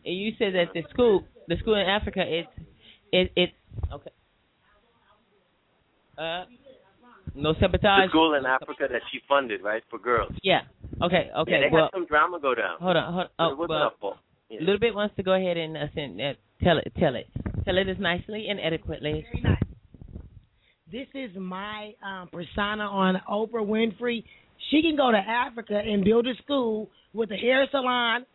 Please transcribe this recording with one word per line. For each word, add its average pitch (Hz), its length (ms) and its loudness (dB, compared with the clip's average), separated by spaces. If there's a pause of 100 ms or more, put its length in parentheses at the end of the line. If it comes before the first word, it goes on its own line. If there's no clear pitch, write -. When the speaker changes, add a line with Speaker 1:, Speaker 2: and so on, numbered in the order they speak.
Speaker 1:
and 175 140 -6
you 208 200 -4
said 202 180 0
that 175 180 0
the 170 160 -4
school, 226 340 4 (240)
the 170 140 0
school 220 140 2
in 196 120 0
Africa, 196 400 0
it's, 165 220 -4 (640)
it, 180 240 4
it, 180 120 4 (440)
okay. - 180 -16 (2000)
Uh, 165 260 -8 (920)
no 147 240 0
sabotage. 190 480 6
Speaker 2:
The - 20 0
school 160 260 6
in 135 100 0
Africa 131 460 0
that 120 100 -2 (100)
she 123 160 -10
funded, 123 360 2
right, 107 260 -2
for 113 100 -12
girls. 113 340 0 (100)
Speaker 1:
Yeah. 175 180 4 (400)
Okay. 170 340 0
Okay. 165 160 0
Speaker 2:
Yeah, 160 100 4
they 139 100 4
Speaker 1:
well, 160 120 6
Speaker 2:
had 170 140 -2
some 175 80 -4
drama 160 360 2
go 135 120 0
down. 101 260 -2
Speaker 1:
hold 175 180 2
on. 151 160 -2
Hold 180 120 -2
on. - 120 -18
Speaker 2:
But 165 60 2
Speaker 1:
Oh, 160 80 2
Speaker 2:
it 139 60 -8
wasn't 165 120 -4
Speaker 1:
well, 156 100 -2 (100)
Speaker 2:
her - 120 -12
fault. 98 160 -8 (320)
Yeah. 110 100 -12
Speaker 1:
Little 190 200 0
Bit 226 140 0
wants 208 220 -4
to 196 80 -6
go 185 100 2
ahead 185 240 0
and, 160 200 -6
uh, 147 80 -4 (100)
send, 123 240 -8
uh, 135 140 -4 (280)
tell 170 160 6
it. - 220 -4
Tell 139 160 2
it. 95 120 -10 (360)
Tell 185 140 0
it 190 100 2
as 185 120 -4
nicely 196 500 -4
and 202 100 -4
adequately. 156 720 -4
Speaker 3:
Very - 120 -6
nice. - 200 2 (1300)
This 247 240 -10
is 262 220 -8
my, 208 560 -10 (120)
um, 190 280 -10
persona 208 500 -4
on 190 320 2 (140)
Oprah 220 360 -2
Winfrey. 226 600 -2 (440)
She 302 120 4
can 311 160 2
go 269 120 4
to 220 80 6
Africa 226 680 -2
and 208 200 0
build 226 240 4
a 254 160 -2
school 226 460 -2 (240)
with 220 180 -4
a 196 60 -6
hair 262 340 4
salon 247 640 0